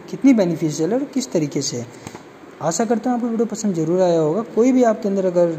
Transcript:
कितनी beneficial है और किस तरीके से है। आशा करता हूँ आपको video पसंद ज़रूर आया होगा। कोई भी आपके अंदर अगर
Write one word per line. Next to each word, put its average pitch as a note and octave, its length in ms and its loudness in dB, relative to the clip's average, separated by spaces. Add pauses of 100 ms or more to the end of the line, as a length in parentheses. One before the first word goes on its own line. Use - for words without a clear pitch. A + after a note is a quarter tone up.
(100)
कितनी C4+ 240 4
beneficial E3 580 0
है B3 60 2
और C#4 60 -4
किस - 280 -6
तरीके D3+ 300 0
से B2+ 140 -6
है। A#2 100 -8 (760)
आशा E3+ 220 -2
करता A3+ 260 0
हूँ B3 80 0
आपको A#3+ 100 -2
video A3+ 180 -2
पसंद G#3 280 -4
ज़रूर E3 280 0
आया E3+ 160 4
होगा। D#3+ 240 0 (120)
कोई B3 180 4
भी B3+ 120 4
आपके A3 240 0
अंदर G3 180 0
अगर F3 320 2